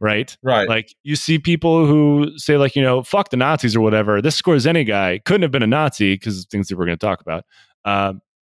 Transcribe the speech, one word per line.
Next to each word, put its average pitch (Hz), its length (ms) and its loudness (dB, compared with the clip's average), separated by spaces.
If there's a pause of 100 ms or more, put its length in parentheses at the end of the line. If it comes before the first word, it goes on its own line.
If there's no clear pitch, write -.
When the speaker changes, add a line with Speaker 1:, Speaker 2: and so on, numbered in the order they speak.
Speaker 1:
right? 107 420 -2
Speaker 2:
Right. 117 260 0
Speaker 1:
Like, 110 260 -4 (100)
you 147 120 -4
see 160 220 0
people 165 480 2
who 147 500 4
say, 147 200 0
like, 139 180 2
you 139 80 0
know, 127 200 2
"Fuck - 280 -2
the 127 60 -4
Nazis" 127 400 0
or 113 40 2
whatever. 107 420 2
"This 151 180 -2
Skorzeny 156 460 2
guy." 98 380 -2
Couldn't 180 180 0
have 156 80 0
been 127 120 -2
a 110 40 2
Nazi 110 520 0
'cause 95 320 -8
things 101 180 -4
that 92 100 -8
we're 87 80 -2
gonna 85 100 -2
talk 98 240 -4
about. 82 240 -10 (400)
Um, 98 380 -2 (240)